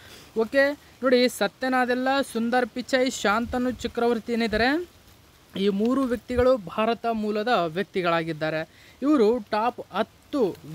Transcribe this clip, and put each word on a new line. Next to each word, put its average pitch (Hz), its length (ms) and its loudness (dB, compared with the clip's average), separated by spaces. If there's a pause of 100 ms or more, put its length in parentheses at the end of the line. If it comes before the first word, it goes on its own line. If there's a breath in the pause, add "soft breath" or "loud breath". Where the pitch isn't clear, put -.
(400 loud breath)
ಓಕೆ, 277 320 2 (320 loud breath)
ನೋಡಿ, 254 260 4
ಸತ್ಯನಾದೆಲ್ಲ, 254 800 -2 (260)
ಸುಂದರ್ 233 360 0
ಪಿಚೈ, 254 400 -2
ಶಾಂತನು 240 640 -2
ಚಕ್ರವರ್ತಿ 233 600 -2
ಏನಿದ್ದಾರೆ, 233 540 0 (680)
ಈ 196 120 2
ಮೂರು 233 320 2
ವ್ಯಕ್ತಿಗಳು 247 560 2
ಭಾರತ 220 540 -2
ಮೂಲದ 214 360 -2
ವ್ಯಕ್ತಿಗಳಾಗಿದ್ದಾರೆ. 165 1200 -2 (320 loud breath)
ಇವರು 247 380 4
ಟಾಪ್ 220 420 -4 (120)
ಹತ್ತು 214 640 -2 (200)